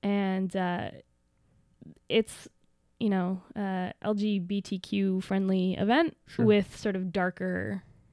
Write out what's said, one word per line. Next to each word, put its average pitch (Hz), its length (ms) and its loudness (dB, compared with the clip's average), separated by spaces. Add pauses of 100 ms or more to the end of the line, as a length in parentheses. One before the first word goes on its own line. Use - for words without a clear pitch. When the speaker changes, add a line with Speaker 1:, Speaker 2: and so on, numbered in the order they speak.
Speaker 1:
And, 190 540 0
uh, 175 340 -2 (1160)
it's, - 400 0 (500)
you 226 100 0
know, 185 340 0 (140)
uh, 190 360 -4 (100)
L 214 120 0
G 208 240 0
B 190 220 -2
T 190 180 -6
Q 190 420 0
friendly 190 540 0
event 240 420 2 (100)
Speaker 2:
Sure. - 180 0
Speaker 1:
with 208 320 6
sort 202 200 -4
of 185 160 -4
darker 185 720 -2 (300)